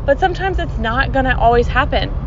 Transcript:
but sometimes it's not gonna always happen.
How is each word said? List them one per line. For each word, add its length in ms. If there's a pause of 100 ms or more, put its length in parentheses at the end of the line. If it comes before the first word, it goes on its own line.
but 140
sometimes 400
it's 180
not 340
gonna 260
always 300
happen. 440 (160)